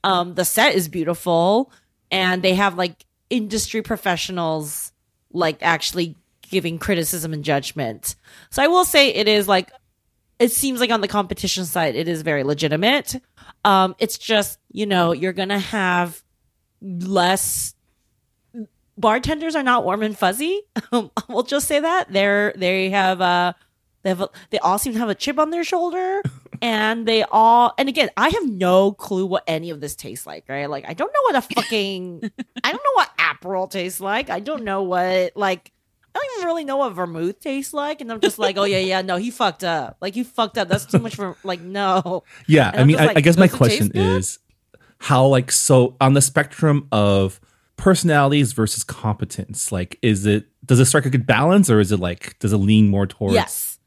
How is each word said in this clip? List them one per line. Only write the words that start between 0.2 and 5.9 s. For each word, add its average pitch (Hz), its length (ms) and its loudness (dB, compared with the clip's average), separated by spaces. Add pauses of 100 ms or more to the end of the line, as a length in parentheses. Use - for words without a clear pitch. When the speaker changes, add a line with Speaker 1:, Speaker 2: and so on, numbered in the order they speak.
Speaker 1:
the 180 100 -2
set 233 300 2
is 175 140 0
beautiful, 175 840 0 (380)
and 185 320 0
they 185 120 2
have, 190 220 0
like, 180 300 -6 (240)
industry 220 500 -4
professionals, 170 1120 -4 (400)
like, 160 300 -2
actually 170 520 -2 (280)